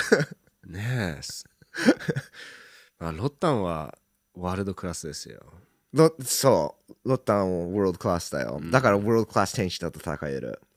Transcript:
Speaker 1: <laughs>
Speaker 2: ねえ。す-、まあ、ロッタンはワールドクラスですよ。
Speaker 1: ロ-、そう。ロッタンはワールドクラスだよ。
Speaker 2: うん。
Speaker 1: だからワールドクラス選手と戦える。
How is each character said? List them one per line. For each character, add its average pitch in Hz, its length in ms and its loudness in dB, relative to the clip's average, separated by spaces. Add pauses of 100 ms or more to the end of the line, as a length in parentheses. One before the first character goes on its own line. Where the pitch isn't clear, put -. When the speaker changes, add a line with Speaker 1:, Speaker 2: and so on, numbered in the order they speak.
(260)
Speaker 1:
<laughs> - 460 -18
Speaker 2:
ね 101 480 -2
え。 - 20 -14
す-、 - 220 -12 (1500)
ま 85 120 -6
あ、 - 20 -4
ロ 90 140 -4
ッ - 20 0
タ 165 220 -2
ン 113 120 2
は 80 340 -4 (380)
ワ 90 200 -4
ー - 20 -4
ル 98 80 -2
ド 95 100 -4
ク - 120 -10
ラ 85 60 -4
ス - 140 -10
で 73 80 -10
す - 140 -14
よ。 57 120 -18 (520)
Speaker 1:
ロ-、 160 280 6
そ 113 580 2 (100)
う。 - 200 -10
ロ 131 60 4
ッ 127 40 2
タ - 160 0
ン 95 260 2
は 87 80 -4
ワ 101 140 0
ー 95 40 4
ル 92 60 2
ド 87 60 -8
ク 117 100 -2
ラ 87 100 4
ス - 140 -8
だ 67 100 -2
よ。 62 180 -6
Speaker 2:
う - 40 -10
ん。 - 80 -8
Speaker 1:
だ 127 100 4
か 120 80 6
ら 101 60 6
ワ 101 80 0
ー 107 40 -2
ル 113 100 4
ド 110 80 0
ク - 100 -6
ラ 101 100 4
ス - 40 -4
選 95 180 0
手 - 100 -8
と 87 100 -6
戦 76 300 -8 (100)
え 67 120 -4
る。 62 200 -8 (160)